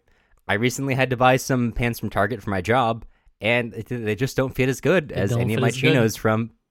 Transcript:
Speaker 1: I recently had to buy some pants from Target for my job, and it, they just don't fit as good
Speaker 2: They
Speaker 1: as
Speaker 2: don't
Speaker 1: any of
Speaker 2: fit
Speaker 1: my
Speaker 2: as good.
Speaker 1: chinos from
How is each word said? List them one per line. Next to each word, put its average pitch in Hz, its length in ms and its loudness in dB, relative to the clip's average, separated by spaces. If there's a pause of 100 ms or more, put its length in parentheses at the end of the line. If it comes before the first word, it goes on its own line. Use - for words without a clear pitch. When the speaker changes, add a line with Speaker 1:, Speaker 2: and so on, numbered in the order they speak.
(480)
Speaker 1:
I 95 80 0
recently 127 400 -2
had 131 160 0
to 123 60 0
buy 127 200 4
some 123 340 -2
pants 120 280 -2
from 107 100 -6
Target 104 340 -2
for 104 60 -6
my 95 120 -2
job, 117 440 0 (360)
and 117 320 0
it, 113 160 -10
they 110 260 -2
just 127 220 -4
don't 131 180 0
fit 131 140 2
as 127 120 -4
good 156 280 2
Speaker 2:
They - 60 -12
Speaker 1:
as 98 160 0
Speaker 2:
don't 117 100 0
Speaker 1:
any 107 120 0
of 113 40 0
Speaker 2:
fit 113 40 0
Speaker 1:
my 117 80 2
Speaker 2:
as 117 60 0
good. 131 60 -8
Speaker 1:
chinos 127 360 4
from 113 340 0 (180)